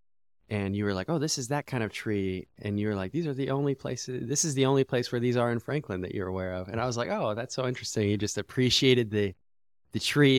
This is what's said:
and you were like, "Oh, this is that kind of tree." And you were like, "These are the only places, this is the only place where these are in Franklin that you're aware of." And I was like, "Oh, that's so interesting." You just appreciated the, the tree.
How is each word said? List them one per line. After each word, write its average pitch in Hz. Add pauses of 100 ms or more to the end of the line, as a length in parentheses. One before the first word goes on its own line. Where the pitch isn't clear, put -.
(480)
and 98
you 104
were 101
like, 92
"Oh, 165
this 151
is 120
that 143
kind 123
of 98
tree." 95 (120)
And 104
you 107
were 107
like, 95
"These 165
are 135
the 135
only 139
places, 127
this 147
is 151
the 131
only 135
place 123
where 123
these 120
are 120
in 117
Franklin 127
that 90
you're 95
aware 92
of." 92
And 113
I 123
was 120
like, 120
"Oh, 151
that's 120
so 127
interesting." 110
You 107
just 101
appreciated 123
the, 101 (600)
the 110
tree. 135